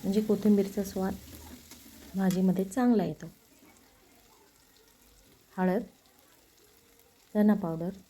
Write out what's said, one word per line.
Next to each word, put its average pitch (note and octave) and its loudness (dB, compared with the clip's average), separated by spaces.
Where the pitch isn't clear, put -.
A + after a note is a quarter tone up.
म्हणजे G3 0
कोथिंबीरचा G3+ 2
स्वाद F#3+ -6
भाजीमध्ये F#3 2
चांगला A#3+ 2
येतो. D#3+ -8
हळद, F#3 0
धना G#3+ 4
पावडर E3+ -4